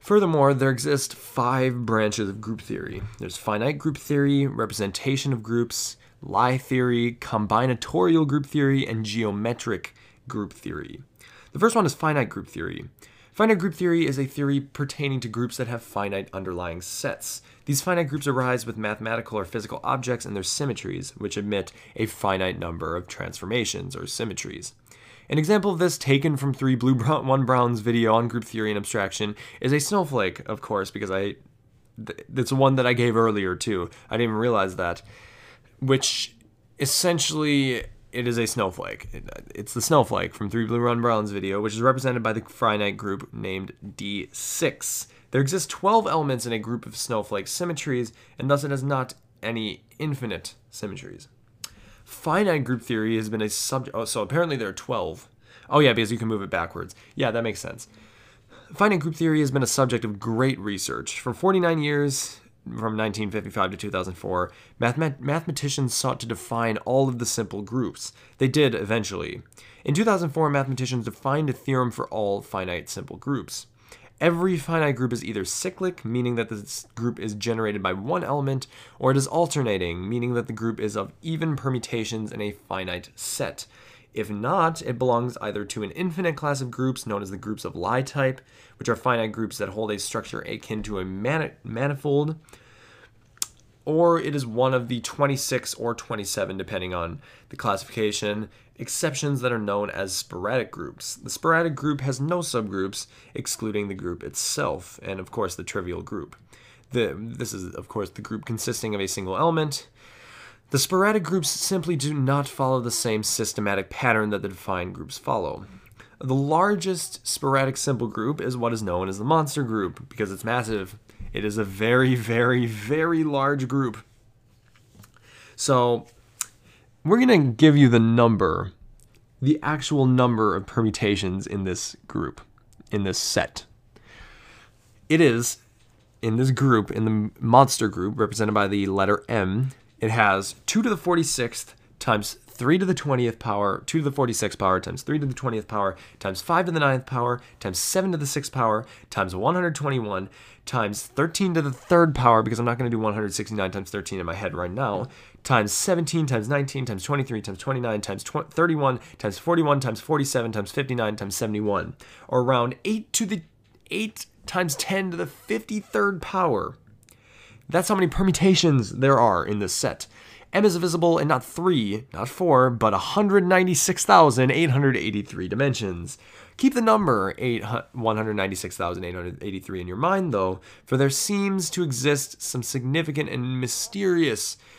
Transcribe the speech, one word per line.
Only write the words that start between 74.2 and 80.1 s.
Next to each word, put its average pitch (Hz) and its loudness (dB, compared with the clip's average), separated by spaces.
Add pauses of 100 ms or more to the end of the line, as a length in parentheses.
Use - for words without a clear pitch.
Every 170 4
finite 151 2
group 123 0
is 117 -6
either 104 -2
cyclic, 185 -6
meaning 123 0
that 113 -2
this 107 -10
group 113 -2
is 104 -4
generated 107 -2
by 92 0
one 127 -2
element, 135 -2 (300)
or 127 4
it 135 6
is 135 2
alternating, 101 0
meaning 123 -2